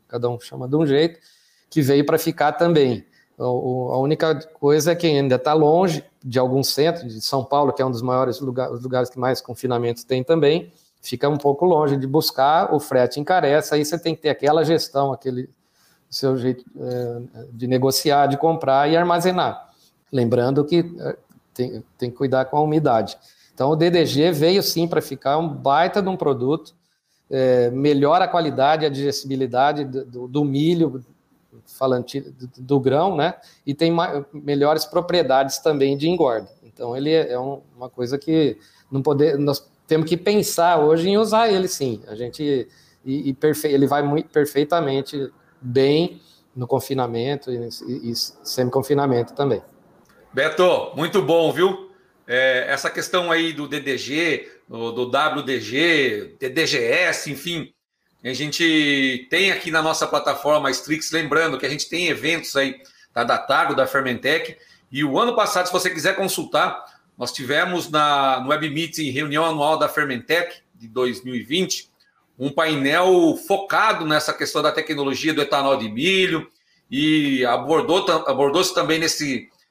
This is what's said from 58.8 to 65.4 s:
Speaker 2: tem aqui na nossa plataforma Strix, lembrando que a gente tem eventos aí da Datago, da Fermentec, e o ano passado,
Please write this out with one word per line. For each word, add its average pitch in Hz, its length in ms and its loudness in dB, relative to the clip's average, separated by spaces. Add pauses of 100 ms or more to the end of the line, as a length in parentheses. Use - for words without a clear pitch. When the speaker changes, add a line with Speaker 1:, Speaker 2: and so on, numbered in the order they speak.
Speaker 2:
tem 190 220 2
aqui - 180 -6
na 160 100 2
nossa 156 260 0
plataforma 147 640 0
Strix, 156 400 -6
lembrando 156 440 0
que 127 80 -8
a 135 60 -4
gente 147 180 -6
tem 170 200 -4
eventos 147 480 -4
aí 135 180 0 (400)
da 120 100 -2
Datago, 135 500 0
da 131 120 2
Fermentec, 139 720 -2 (340)
e 143 120 -2
o 139 140 -2
ano 233 160 0
passado, 190 320 0